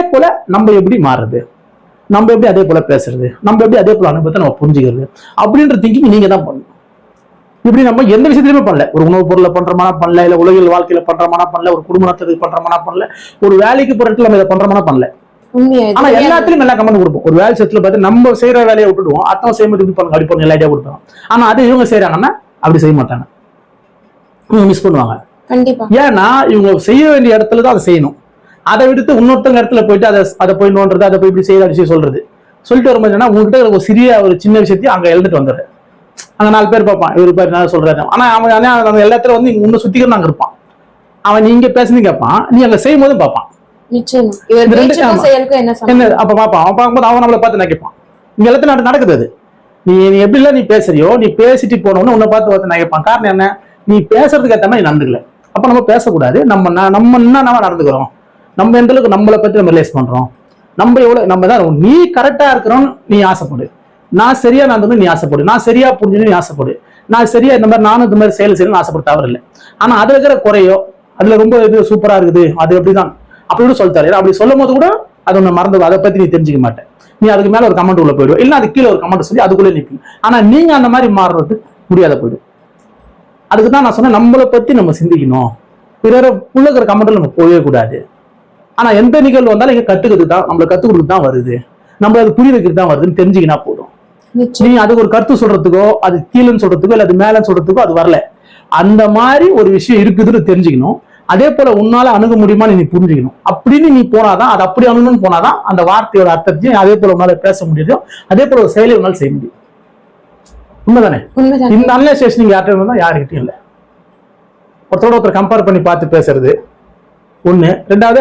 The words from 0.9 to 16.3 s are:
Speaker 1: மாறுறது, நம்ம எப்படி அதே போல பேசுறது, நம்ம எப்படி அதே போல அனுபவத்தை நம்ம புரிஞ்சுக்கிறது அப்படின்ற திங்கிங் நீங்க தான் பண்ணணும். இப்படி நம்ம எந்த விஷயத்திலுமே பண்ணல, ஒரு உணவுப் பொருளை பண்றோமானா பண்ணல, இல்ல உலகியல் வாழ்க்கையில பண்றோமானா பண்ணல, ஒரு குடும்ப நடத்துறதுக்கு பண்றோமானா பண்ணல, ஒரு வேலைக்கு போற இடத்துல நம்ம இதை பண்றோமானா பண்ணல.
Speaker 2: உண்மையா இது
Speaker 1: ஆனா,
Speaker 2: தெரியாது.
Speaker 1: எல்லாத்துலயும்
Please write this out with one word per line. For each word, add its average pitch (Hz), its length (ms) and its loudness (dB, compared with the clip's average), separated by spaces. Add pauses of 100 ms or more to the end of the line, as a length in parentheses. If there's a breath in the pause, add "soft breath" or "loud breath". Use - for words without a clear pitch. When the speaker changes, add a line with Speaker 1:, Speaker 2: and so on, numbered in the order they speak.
Speaker 1:
மாறுறது, 120 320 -4 (680)
நம்ம 220 220 2
எப்படி 220 180 2
அதே 185 140 0
போல 160 240 0
பேசுறது, 123 400 -4 (120)
நம்ம 214 240 0
எப்படி 220 180 2
அதே 208 120 2
போல 185 140 0
அனுபவத்தை 160 340 -4
நம்ம 156 180 -2
புரிஞ்சுக்கிறது 135 440 0 (320 loud breath)
அப்படின்ற 269 460 0
திங்கிங் 226 320 2
நீங்க 202 180 2
தான் 170 140 -2
பண்ணணும். 139 260 -16 (920)
இப்படி 240 180 2
நம்ம 240 200 2 (120)
எந்த 254 140 2
விஷயத்திலுமே 277 380 2
பண்ணல, 160 260 0
ஒரு 156 120 0
உணவுப் 175 260 0
பொருளை 180 200 2
பண்றோமானா 180 500 -2
பண்ணல, 170 260 0
இல்ல 175 100 2
உலகியல் 180 380 2
வாழ்க்கையில 175 320 -2
பண்றோமானா 170 460 -2
பண்ணல, 175 220 -4
ஒரு 165 140 -6
குடும்ப 185 180 0
நடத்துறதுக்கு 170 380 -4
பண்றோமானா 165 400 -4
பண்ணல, 175 220 -8 (340 loud breath)
ஒரு 202 160 2
வேலைக்கு 247 400 0
போற 226 120 0
இடத்துல 220 200 0
நம்ம 202 120 2
இதை 190 100 0
பண்றோமானா 196 380 -2
பண்ணல. 127 180 -2 (480)
Speaker 2:
உண்மையா 254 320 0
இது 208 120 -4
Speaker 1:
ஆனா, 285 100 0
Speaker 2:
தெரியாது. 285 180 0
Speaker 1:
எல்லாத்துலயும் 330 380 0